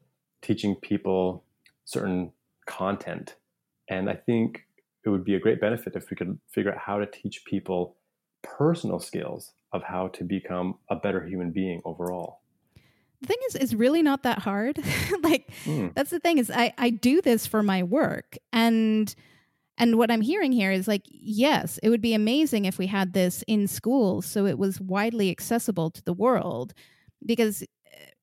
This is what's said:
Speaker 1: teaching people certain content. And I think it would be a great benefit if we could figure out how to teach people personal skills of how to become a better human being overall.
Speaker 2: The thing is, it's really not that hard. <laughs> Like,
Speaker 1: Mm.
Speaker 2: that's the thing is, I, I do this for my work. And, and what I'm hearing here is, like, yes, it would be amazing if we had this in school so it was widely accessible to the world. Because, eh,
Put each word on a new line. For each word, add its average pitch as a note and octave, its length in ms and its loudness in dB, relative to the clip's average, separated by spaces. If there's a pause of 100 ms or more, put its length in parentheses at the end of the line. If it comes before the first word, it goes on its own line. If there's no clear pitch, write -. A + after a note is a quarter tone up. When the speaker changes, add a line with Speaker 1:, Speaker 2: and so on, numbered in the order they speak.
(420)
Speaker 1:
teaching G#2 340 0
people F#2 680 -2 (400)
certain F2+ 480 -4 (340)
content. F#2 720 -8 (520)
And F#2+ 220 -2
I - 40 -2
think A2+ 500 -2 (400)
it A2 40 0
would F#2+ 160 2
be G2+ 100 2
a F#2 60 2
great - 200 2
benefit A2 360 -2
if - 140 -10
we F#2 60 -6
could F2+ 220 -6 (120)
figure G2+ 220 0
out - 60 -8
how G2+ 200 -4
to G#2 80 -2
teach - 380 -12
people F2+ 520 -4 (460)
personal C#3+ 580 0
skills - 520 -10 (200)
of G2 100 -4
how F#2 260 -6
to - 160 -10
become F2+ 540 -4 (120)
a G2+ 60 0
better F#2+ 300 -2
human F2+ 240 -6
being F2+ 340 -4
overall. F2 560 -8 (800)
Speaker 2:
The C4 60 -14
thing A#4+ 120 0 (100)
is, - 80 -8
it's A#3+ 180 -2
really C4 280 4
not C#4 200 2
that A#3+ 180 0
hard. G#3+ 440 -2
<laughs> - 380 -2
Like, D#4+ 280 2 (140)
Speaker 1:
Mm. E3+ 300 -2
Speaker 2:
that's C#4+ 160 0
the F4 100 -2
thing E4+ 180 4
is, A#3 120 2
I, A#3+ 280 2
I A#3+ 120 2
do B3+ 300 4
this A#3 260 2
for G#3+ 160 2
my F#3+ 200 2
work. - 540 0 (160)
And, A3 600 4 (640)
and A#3 220 4
what A#3 120 4
I'm A3+ 100 4
hearing C#4+ 320 2
here G3 180 4
is, F#3+ 160 2
like, G#3 200 0
yes, - 760 0
it G#3+ 60 4
would A#3 120 4
be A3+ 140 2
amazing A3 500 2
if F#3+ 140 -2
we F#3 80 -2
had F#3+ 260 0
this F3+ 360 2
in G#3 180 2
school G#3 560 2
so G3+ 240 -2
it F3 120 0
was G3 220 -2
widely G3+ 500 0
accessible F#3+ 600 -2
to - 140 -20
the F3 80 -4
world. F3+ 600 0 (540)
Because, A3 360 2
eh, - 40 -12 (560)